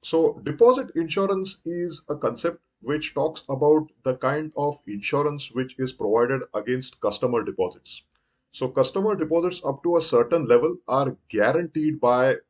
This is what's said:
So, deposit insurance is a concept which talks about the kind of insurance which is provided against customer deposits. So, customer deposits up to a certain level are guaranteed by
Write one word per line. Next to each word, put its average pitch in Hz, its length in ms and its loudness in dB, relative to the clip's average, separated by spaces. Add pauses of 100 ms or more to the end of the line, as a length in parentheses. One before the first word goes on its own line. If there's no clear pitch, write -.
So, 160 400 0
deposit 233 540 4
insurance 190 680 -2
is 175 440 -6
a 147 60 -2
concept 120 460 -4 (200)
which 147 320 -6
talks 156 340 -4
about 151 440 2 (120)
the 127 140 0
kind 151 400 -4
of 143 300 -4
insurance 143 640 -4
which 127 260 -4
is 131 160 -4
provided 120 480 2 (140)
against 123 440 -4
customer 113 440 0
deposits. 92 600 -6 (460)
So, 131 200 -6
customer 196 460 0
deposits 165 480 -2
up 135 200 -6
to 175 140 2
a 160 40 4
certain 131 460 2
level 123 300 4 (100)
are 131 280 0 (140)
guaranteed 151 720 0
by 123 360 4 (120)